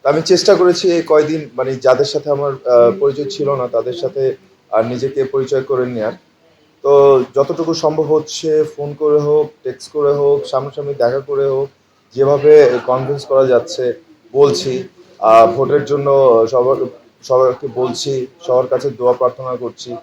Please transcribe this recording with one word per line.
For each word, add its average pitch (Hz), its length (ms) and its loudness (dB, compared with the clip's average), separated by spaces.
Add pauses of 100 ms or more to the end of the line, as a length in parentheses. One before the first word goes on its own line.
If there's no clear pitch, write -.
তো 135 60 0
আমি 156 120 0
চেষ্টা 180 340 4
করেছি 180 360 2
এই 165 160 0
কয়দিন, 151 460 0
মানে, 131 220 -6
যাদের 127 300 2
সাথে 147 260 -6
আমার, 143 200 -2
আহ, 120 480 4
পরিচয় 139 300 -2
ছিল 139 260 -4
না, 123 120 -6
তাদের 120 260 -4
সাথে, 131 420 -4 (360)
আহ, 113 160 0
নিজেকে 127 360 -6
পরিচয় 131 380 -4
করে 127 240 -4
নেয়ার। 117 280 -6 (720)
তো 139 400 4 (120)
যতটুকু 165 380 -2
সম্ভব 156 300 -2
হচ্ছে, 156 600 -2
ফোন 147 300 -8
করে 151 260 0
হোক, 147 320 0 (120)
টেক্সট - 280 -12
করে 147 220 0
হোক, 143 320 0
সামনাসামনি 139 480 -6
দেখা 127 260 -2
করে 139 260 -4
হোক, 135 240 -4 (460)
যেভাবে 139 720 4
কনভিন্স 131 400 -4
করা 135 200 2
যাচ্ছে 123 480 -2 (400)
বলছি। 139 540 0 (320)
আহ, 113 320 6
ভোটের 135 340 0
জন্য 139 240 -2 (420)
সবার, 127 240 0 (480)
সবাইকে 127 520 0
বলছি, 127 520 -6 (200)
সবার 127 200 0
কাছে 131 220 -4
দোয়া 123 240 -2
প্রার্থনা 127 420 -4
করছি। 120 480 -12